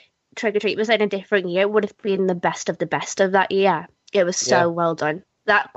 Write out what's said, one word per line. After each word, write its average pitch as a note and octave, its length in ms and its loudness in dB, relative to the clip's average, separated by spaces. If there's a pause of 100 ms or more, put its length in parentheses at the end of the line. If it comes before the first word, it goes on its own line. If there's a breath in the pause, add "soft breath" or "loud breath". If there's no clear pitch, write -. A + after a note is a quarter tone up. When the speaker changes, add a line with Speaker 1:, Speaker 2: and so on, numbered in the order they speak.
(360 soft breath)
Speaker 1:
Trick G#3 200 -2
or G#3 40 -2
Treat G3+ 180 -2
was A3 120 -2
in G#3+ 120 2
a G#3+ 60 2
different F#3+ 420 -2
year, F3+ 140 0
it G#3 80 0
would G#3 120 2
have - 160 -8
been F#3+ 280 -2
the F3+ 80 0
best F3 340 -2
of E3+ 100 -4
the E3+ 80 -4
best - 340 -4
of F#3+ 120 2
that F#3+ 180 2
year. F#3+ 360 2 (260)
It G3 120 4
was F3 120 -2
so - 240 2
Speaker 2:
Yeah. E3+ 60 2
Speaker 1:
well E3+ 280 0
done. D#3 280 -4 (220)
That G#3 320 2